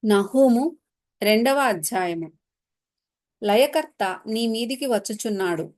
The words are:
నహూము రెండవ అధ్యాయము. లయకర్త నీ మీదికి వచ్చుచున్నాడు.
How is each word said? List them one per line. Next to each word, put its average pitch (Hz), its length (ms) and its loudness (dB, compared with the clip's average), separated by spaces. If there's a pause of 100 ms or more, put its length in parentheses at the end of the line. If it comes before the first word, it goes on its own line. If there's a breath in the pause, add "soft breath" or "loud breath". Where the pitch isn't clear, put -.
నహూము 240 720 2 (460)
రెండవ 233 360 4
అధ్యాయము. 175 720 -2 (1120)
లయకర్త 220 800 0
నీ 220 200 -2
మీదికి 240 400 -4
వచ్చుచున్నాడు. 202 920 -4